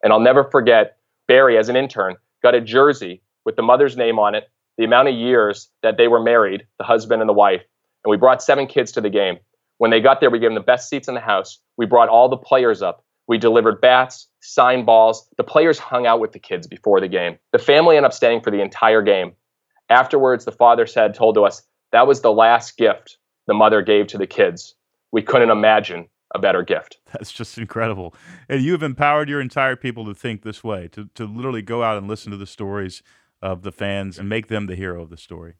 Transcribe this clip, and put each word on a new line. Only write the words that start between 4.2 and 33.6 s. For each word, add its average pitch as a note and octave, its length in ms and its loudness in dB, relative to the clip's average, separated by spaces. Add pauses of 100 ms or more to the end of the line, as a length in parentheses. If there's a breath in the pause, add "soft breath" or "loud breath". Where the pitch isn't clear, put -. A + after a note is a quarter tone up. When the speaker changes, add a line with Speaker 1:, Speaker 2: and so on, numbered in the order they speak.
Speaker 1:
it, G#2+ 140 -8 (300)
the A2+ 60 0
amount B2 240 2
of C3+ 60 -2
years A#2 540 -2 (140)
that A2 160 -2
they A#2 100 4
were A#2 120 2
married, A2+ 460 0 (120)
the A2 60 -12
husband A2+ 380 -2
and A2 60 -2
the G#2+ 60 2
wife. G2+ 280 2 (420)
And G#2+ 60 -2
we G#2 60 2
brought B2+ 260 2
seven C#3 240 0
kids B2+ 260 -4
to - 80 -6
the G#2+ 100 -4
game. F#2+ 280 -4 (400)
When A#2 120 2
they A2+ 100 2
got C3+ 200 4
there, C#3 100 2
we A#2+ 80 -2
gave A2+ 100 0
them A2+ 60 -4
the G#2+ 60 -6
best B2 280 -2
seats C3+ 200 -10
in C3 60 -8
the A#2+ 60 -8
house. G2+ 380 -6 (180)
We A#2 100 -2
brought A#2+ 220 4
all A#2 220 4
the C3 60 -4
players B2 460 -2
up. F2+ 220 -8 (240)
We A#2 80 0
delivered A2+ 440 2
bats, B2+ 480 2 (120)
signed B2+ 460 0
balls. A2+ 500 4
The - 80 -4
players D#3 340 0
hung B2 280 -4
out A#2 140 2
with A2 120 -6
the - 60 -20
kids F2 280 -12
before F#2+ 340 0
the F#2+ 80 -6
game. F2 300 -6 (140)
The B2 60 2
family D#3 380 4
ended C#3 120 4
up C3 60 -2
staying A#2 280 0
for - 100 -4
the G2+ 100 -4
entire A2 400 0
game. F#2+ 300 0 (560)
Afterwards, B2+ 560 2
the A2+ 80 -10
father A#2 340 2
said, G#2+ 280 -2
told A2 220 2
to G#2 80 4
us, - 180 -2 (300)
"That A#2+ 140 4
was C3+ 140 2
the A#2 120 2
last A2+ 440 2
gift - 420 -2 (280)
the G#2 80 -2
mother G#2+ 280 2
gave G#2 260 0
to G#2+ 100 -14
the G2 80 -6
kids. F2+ 480 -4 (380)
We A2+ 100 -2
couldn't A#2+ 280 2
imagine G#2 580 0 (260)
a F2+ 40 -6
better F#2 240 -2
gift." E2 360 -8 (140)
Speaker 2:
That's A2 200 -16
just - 260 -16
incredible. G#2+ 560 -8 (340 soft breath)
And C3+ 140 -4
you D#3 100 -2
have D#3+ 100 -6
empowered D3 460 -2
your C#3+ 120 -8
entire C3 360 -4
people A#2+ 300 -12
to G#2 80 -12
think A2 280 -12
this G#2+ 220 -16
way, F#2+ 280 -10
to, G#2 220 -20
to A#2 120 -14
literally A#2 360 -12
go A#2 200 -8
out A2 160 -4
and G2 100 -12
listen G#2+ 240 -14
to G2+ 60 -14
the G2 80 -16
stories G2 560 -12 (400)
of F#2 200 -10